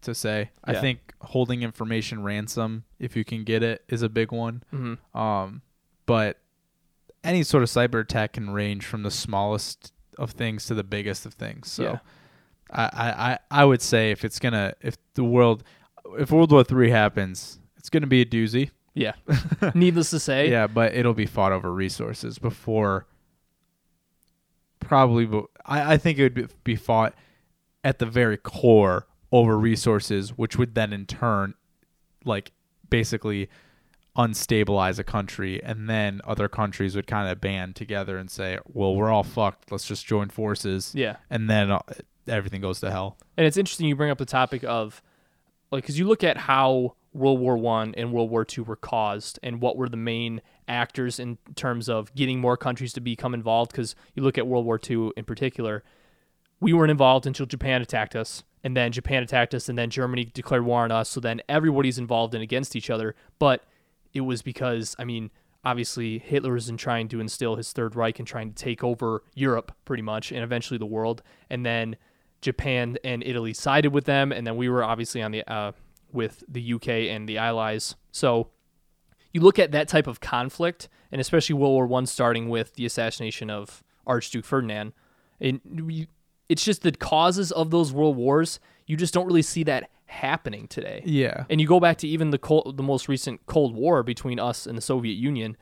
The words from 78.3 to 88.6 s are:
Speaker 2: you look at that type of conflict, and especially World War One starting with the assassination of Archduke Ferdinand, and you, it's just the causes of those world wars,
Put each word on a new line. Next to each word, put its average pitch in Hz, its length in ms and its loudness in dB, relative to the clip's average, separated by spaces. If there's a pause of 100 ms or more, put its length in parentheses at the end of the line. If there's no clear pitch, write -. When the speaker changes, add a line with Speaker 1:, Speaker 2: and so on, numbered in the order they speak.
Speaker 2:
you 165 100 0
look 196 160 6
at 156 140 2
that 151 160 -2
type 151 180 0
of 120 140 -10
conflict, - 680 -6 (240)
and 135 80 -4
especially 156 340 0
World 139 200 4
War 127 120 4
One 127 200 0
starting 117 420 0
with 117 280 -4
the 117 100 -6
assassination 113 640 -6
of 101 320 -12 (240)
Archduke 120 400 -2
Ferdinand, 110 480 -4 (440)
and 135 220 -2 (100)
you, 160 360 -8 (420)
it's 160 160 2
just 208 160 0
the 160 120 2
causes 175 600 2
of 160 180 -2
those 165 220 2
world 147 240 4
wars, 139 420 2 (280)